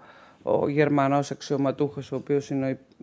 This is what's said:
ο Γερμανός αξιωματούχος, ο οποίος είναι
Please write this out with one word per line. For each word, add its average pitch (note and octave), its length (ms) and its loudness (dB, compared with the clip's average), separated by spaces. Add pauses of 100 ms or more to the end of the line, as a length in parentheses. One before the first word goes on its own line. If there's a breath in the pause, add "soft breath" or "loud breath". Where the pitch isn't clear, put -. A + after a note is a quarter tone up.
(420 loud breath)
ο - 260 2
Γερμανός C#3+ 600 2
αξιωματούχος, C#3 840 -2
ο C3+ 40 -4
οποίος C#3 340 -2
είναι C3+ 280 -2 (240)